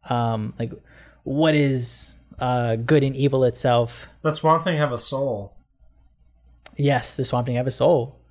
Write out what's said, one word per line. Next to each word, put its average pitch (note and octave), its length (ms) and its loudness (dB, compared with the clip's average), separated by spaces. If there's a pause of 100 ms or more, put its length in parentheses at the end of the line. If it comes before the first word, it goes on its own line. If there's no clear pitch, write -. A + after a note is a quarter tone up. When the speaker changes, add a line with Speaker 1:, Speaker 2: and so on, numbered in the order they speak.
Speaker 1:
Um, A2+ 500 -2
like, A#2+ 140 -6 (520)
what D3+ 320 2
is, C3+ 600 0 (200)
uh, B2 380 0
good C#3 260 2
and C3+ 140 -2
evil C3+ 260 2
itself? A#2+ 640 0 (140)
Speaker 2:
Does D#3 140 0
Swamp D#3+ 260 2
Thing E3 160 -2
have D3 140 0
a A#2 60 -6
soul? B2+ 580 -4 (1200)
Speaker 1:
Yes, C#3 400 0
the C3 80 -2
Swamp B2 220 0
Thing B2 100 -4
have B2 100 -2
a B2+ 60 -2
soul. C#3 480 2 (100)